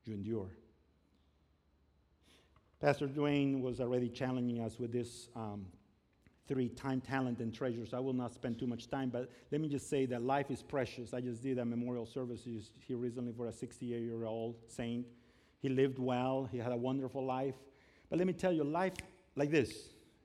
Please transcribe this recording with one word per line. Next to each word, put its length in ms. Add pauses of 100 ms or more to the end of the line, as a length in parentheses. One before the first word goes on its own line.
You 100
endure. 360 (2250)
Pastor 280
Dwayne 540
was 200
already 280
challenging 520
us 180
with 140
this, 440
um, 300 (840)
three, 200
time, 320
talent, 400
and 140
treasures. 400
I 60
will 120
not 220
spend 240
too 80
much 220
time, 200
but 220 (220)
let 80
me 80
just 200
say 180
that 160
life 280
is 120
precious. 520
I 60
just 220
did 160
a 60
memorial 400
service 400
here 520
recently 360
for 140
a 60
sixty-eight-year-old 1040 (100)
saint. 400 (540)
He 80
lived 320
well. 500
He 80
had 140
a 40
wonderful 480
life. 300 (560)
But 80
let 80
me 60
tell 200
you, 120
life 300 (420)
like 140
this 400 (340)